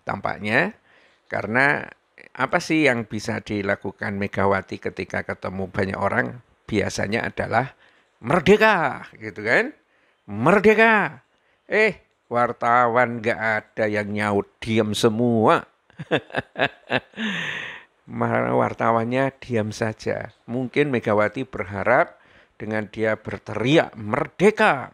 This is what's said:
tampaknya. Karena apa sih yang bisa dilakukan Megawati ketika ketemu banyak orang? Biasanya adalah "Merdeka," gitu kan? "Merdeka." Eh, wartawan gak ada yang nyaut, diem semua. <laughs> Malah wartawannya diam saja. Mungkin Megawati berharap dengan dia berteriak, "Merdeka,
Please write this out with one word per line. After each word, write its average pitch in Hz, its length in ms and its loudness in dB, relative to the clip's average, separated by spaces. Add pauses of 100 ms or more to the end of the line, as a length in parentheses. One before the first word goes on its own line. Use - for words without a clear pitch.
tampaknya. 107 640 -2 (560)
Karena 123 560 0 (480)
apa 135 320 -2
sih 156 240 2
yang 117 240 0
bisa 107 320 -6
dilakukan 101 720 -4
Megawati 98 640 -2
ketika 92 480 -8
ketemu 95 400 -8
banyak 95 320 -4
orang? 120 400 -2 (240)
Biasanya 101 640 -2
adalah 110 480 -4 (480)
"Merdeka," 185 960 2
gitu 110 240 -12
kan? 175 320 0 (560)
"Merdeka." 196 960 4 (400)
Eh, 208 400 0 (240)
wartawan 120 880 2
gak 113 240 -2
ada 110 480 -2
yang 104 240 -2
nyaut, 104 320 0 (160)
diem 110 320 0
semua. 117 720 2 (320)
<laughs> - 80 -16 (2000)
Malah 120 480 -2
wartawannya 120 880 0
diam 107 320 -2
saja. 110 560 -6 (160)
Mungkin 131 480 -2
Megawati 107 480 0
berharap 104 720 0 (440)
dengan 107 320 -6
dia 110 240 -2
berteriak, 110 800 0
"Merdeka, 147 1000 0